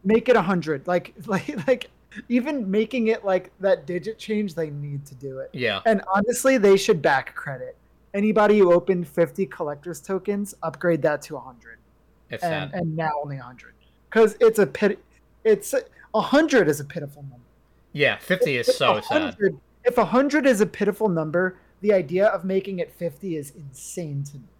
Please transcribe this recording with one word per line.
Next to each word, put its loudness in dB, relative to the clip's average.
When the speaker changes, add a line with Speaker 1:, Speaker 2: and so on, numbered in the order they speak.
Speaker 1:
Make 2
it 6
a 4
hundred. -2
Like, -2
<laughs> -16
like, -4
like, 0
even -2
making 0
it, -2
like, -2
that 0
digit -8
change, -4
they -4
need -10
to -20
do -12
it. -12
Speaker 2:
Yeah. -2
Speaker 1:
And 2
honestly, 2
they 6
should 2
back 0
credit. -12
Anybody 4
who 8
opened 2
fifty 0
collector's -10
tokens, -6
upgrade 0
that 0
to -14
a -12
hundred. -20
Speaker 2:
It's -8
Speaker 1:
And, -4
Speaker 2:
sad. -6
Speaker 1:
and -6
now -4
only -10
a -12
hundred. -20
'Cause 4
it's 6
a 4
pit-, -2
it's 2
a, -2
a 0
hundred 4
is 0
a -10
pitiful -14
number. -20
Speaker 2:
Yeah, 2
fifty 0
is 0
Speaker 1:
If 2
Speaker 2:
so 2
sad. -4
Speaker 1:
a 2
hundred, -2
if 2
a 4
hundred 2
is 4
a 4
pitiful -2
number, -2
the 2
idea 2
of 0
making -2
it -6
fifty -8
is -10
insane -10
to -16
me. -20